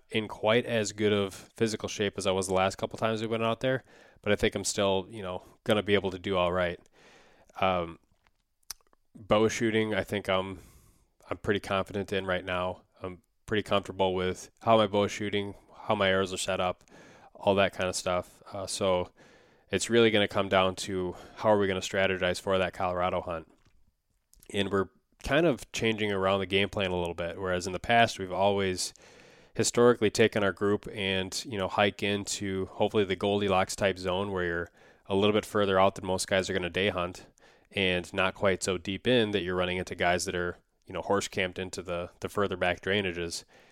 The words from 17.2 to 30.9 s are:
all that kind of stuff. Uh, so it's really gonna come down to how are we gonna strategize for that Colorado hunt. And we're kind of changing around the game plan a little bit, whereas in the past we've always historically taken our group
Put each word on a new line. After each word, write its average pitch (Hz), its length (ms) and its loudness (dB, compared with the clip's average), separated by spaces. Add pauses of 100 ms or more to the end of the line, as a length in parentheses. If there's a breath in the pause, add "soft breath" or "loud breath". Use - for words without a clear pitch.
all 101 220 2
that 95 160 4
kind 92 160 -2
of 90 80 -4
stuff. - 440 -4 (120)
Uh, 98 160 -8
so 92 420 0 (600 soft breath)
it's 98 200 -2
really 113 220 6
gonna 104 160 4
come 98 200 -2
down 95 280 4
to 92 400 -4 (220 loud breath)
how 113 120 2
are 104 80 6
we 101 80 2
gonna 95 140 0
strategize 92 600 0
for 95 160 0
that 90 160 0
Colorado 90 480 -2
hunt. 82 280 -8 (1080)
And 101 160 0
we're 95 180 0 (360)
kind 151 200 2
of 143 280 0
changing 107 400 0
around 95 260 2
the 95 80 -4
game 98 220 2
plan 95 240 -2
a 90 40 -2
little 85 180 -2
bit, 85 240 -8
whereas 90 280 -2
in 95 60 -6
the 90 80 -6
past 117 380 4
we've 92 140 -8
always 98 640 0 (600 loud breath)
historically 113 560 4
taken 110 340 4
our 95 80 2
group 101 420 0